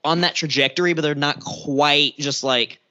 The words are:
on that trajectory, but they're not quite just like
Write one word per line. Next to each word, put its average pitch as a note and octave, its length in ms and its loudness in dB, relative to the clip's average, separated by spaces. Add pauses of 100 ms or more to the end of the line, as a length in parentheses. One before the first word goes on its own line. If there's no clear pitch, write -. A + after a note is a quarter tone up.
on E3 180 0
that F3 140 0
trajectory, D#3 580 0
but D#3+ 80 -2
they're D3 140 0
not D3 240 -2
quite C#3+ 800 0
just C#3+ 240 -4
like B2 360 0 (120)